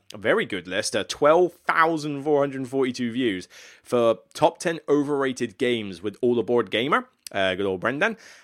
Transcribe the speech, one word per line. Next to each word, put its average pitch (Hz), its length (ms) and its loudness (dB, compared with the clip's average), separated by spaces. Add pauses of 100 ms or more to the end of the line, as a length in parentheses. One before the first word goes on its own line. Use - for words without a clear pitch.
(140)
a 110 60 -16
very 151 260 0
good 92 220 -8
list, 95 280 -4
uh, 101 120 0
twelve 160 460 2 (120)
thousand 160 580 0
four 147 180 2
hundred 135 260 -4
forty-two 127 440 -2
views 113 360 -2 (340)
for 117 380 2 (160)
top 160 240 2
ten 165 280 -4
overrated 139 680 0
games 107 460 -2
with 101 180 -6
All 120 160 2
Aboard 117 320 0
Gamer, 151 400 0 (220)
uh, 95 240 0
good 98 100 -2
old 95 140 -2
Brendan. 147 380 -2 (260)